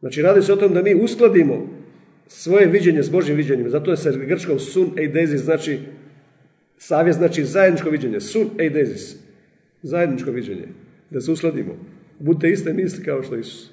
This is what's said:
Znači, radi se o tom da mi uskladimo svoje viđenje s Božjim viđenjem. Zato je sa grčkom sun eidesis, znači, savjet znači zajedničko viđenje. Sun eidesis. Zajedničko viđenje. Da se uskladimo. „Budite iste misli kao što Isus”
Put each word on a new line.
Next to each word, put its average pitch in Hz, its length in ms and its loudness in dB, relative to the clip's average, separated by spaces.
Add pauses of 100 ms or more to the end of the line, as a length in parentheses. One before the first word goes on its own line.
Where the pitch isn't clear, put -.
Znači, 147 220 -6
radi 190 200 6
se 196 100 4
o 196 40 4
tom 196 180 4
da 180 80 2
mi 202 120 4
uskladimo 190 720 4 (580)
svoje 190 400 2
viđenje 170 360 4
s 123 80 -2
Božjim 147 260 0
viđenjem. 131 340 0
Zato 147 200 -2
je 165 60 2
sa 156 140 -2
grčkom 135 480 -2
sun 180 380 0
eidesis, 151 440 0
znači, 151 380 -2 (960)
savjet 165 400 0
znači 165 280 0
zajedničko 185 460 2
viđenje. 123 300 -4
Sun 214 380 -4
eidesis. 147 580 -4 (680)
Zajedničko 139 480 -4
viđenje. 101 380 -10 (420)
Da 131 100 -6
se 156 120 -4
uskladimo. 139 440 -4 (420)
„Budite 165 320 0
iste 160 220 -2
misli 180 320 -4
kao 139 180 -4
što 131 140 -8
Isus” - 360 -14